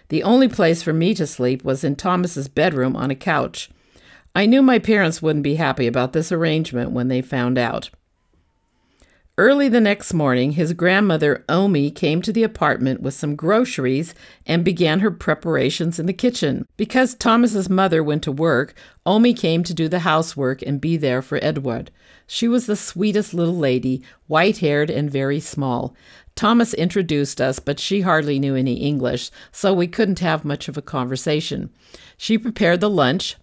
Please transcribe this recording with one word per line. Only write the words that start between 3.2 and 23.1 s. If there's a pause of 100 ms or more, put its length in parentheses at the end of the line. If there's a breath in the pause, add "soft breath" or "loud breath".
I
knew
my
parents
wouldn't
be
happy
about
this
arrangement
when
they
found
out. (1500 soft breath)
Early
the
next
morning,
his
grandmother,
Omi,
came
to
the
apartment
with
some
groceries (320 loud breath)
and
began
her
preparations
in
the
kitchen. (100)
Because
Thomas's
mother
went
to
work, (320 loud breath)
Omi
came
to
do
the
housework
and
be
there
for
Edward. (360 soft breath)
She
was
the
sweetest